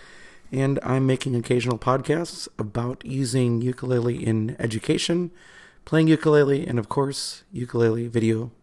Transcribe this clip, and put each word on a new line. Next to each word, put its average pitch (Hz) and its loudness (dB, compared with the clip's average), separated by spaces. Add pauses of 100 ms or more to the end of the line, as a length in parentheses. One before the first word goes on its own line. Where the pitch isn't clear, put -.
(520)
and 135 0
I'm 131 0
making 131 0
occasional 120 0
podcasts 147 -2 (120)
about 120 -6
using 123 0
ukulele 123 -2
in 110 0
education, 165 -2 (560)
playing 160 4
ukulele, 151 4
and 123 0
of 107 -4
course, - -4
ukulele 117 0
video 113 0 (120)